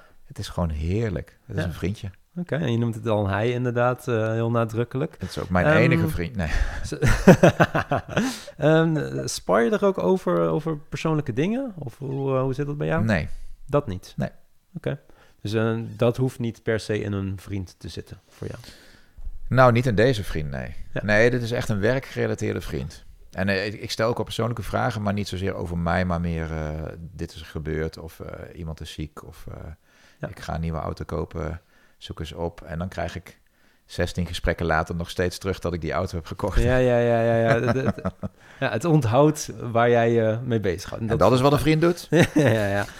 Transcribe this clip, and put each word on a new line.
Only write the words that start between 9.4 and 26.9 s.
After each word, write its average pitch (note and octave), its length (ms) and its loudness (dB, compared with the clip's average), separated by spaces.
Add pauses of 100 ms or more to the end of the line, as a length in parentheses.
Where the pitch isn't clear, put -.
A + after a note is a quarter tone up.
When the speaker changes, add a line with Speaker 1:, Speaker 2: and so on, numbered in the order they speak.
Speaker 2:
je A#3 80 2
er G#3 140 2
ook F#3+ 120 4
over, F3+ 420 2
over D#3+ 380 0
persoonlijke D3 560 -2
dingen? G#3+ 440 -2
Of C3+ 200 -10
hoe, C3+ 380 -4
eh, C3 60 2
hoe C3+ 120 0
zit C#3+ 120 -4
dat D3 120 -6
bij D3+ 100 -2
jou? D#3+ 160 2
Speaker 1:
Nee. A2 240 0 (380)
Speaker 2:
Dat D3 220 2
niet? - 300 -8
Speaker 1:
Nee. - 120 -2 (460)
Speaker 2:
Oké. C#3 240 -6 (420)
Dus, G#2 120 -6
eh, A2+ 240 0 (200)
dat A#2+ 200 2
hoeft B2+ 220 -2
niet A#2 240 -4
per A2+ 160 0
se G#2+ 220 -2
in G#2 120 -2
een G2 260 -2
vriend F#2+ 400 -8
te - 100 -12
zitten - 380 -14
voor - 200 -12
jou? - 120 -12 (920)
Speaker 1:
Nou, B2 220 8
niet B2 140 4
in A#2+ 100 0
deze G#2+ 280 4
vriend, D2+ 260 -4
nee. B1+ 260 -8 (180)
Speaker 2:
Ja. - 100 -4
Speaker 1:
Nee, G#2+ 260 6
dit B2 120 0
is A2+ 100 -4
echt A#2+ 180 -4
een G#2+ 100 0
werkgerelateerde A2 840 -2
vriend. - 440 -8 (260)
En, F#2+ 180 -4
eh, G2 160 0
ik, G#2 80 -6
ik - 180 -10
stel A2 180 0
ook A#2+ 60 0
wel G#2+ 100 -4
persoonlijke A2+ 380 -4
vragen, G#2+ 380 -2
maar G2+ 120 0
niet G2+ 140 -4
zozeer F#2+ 260 -4
over F2 240 -6
mij, E2+ 280 0
maar E2+ 160 0
meer, E2 300 -2
eh, D#2 180 -4 (300)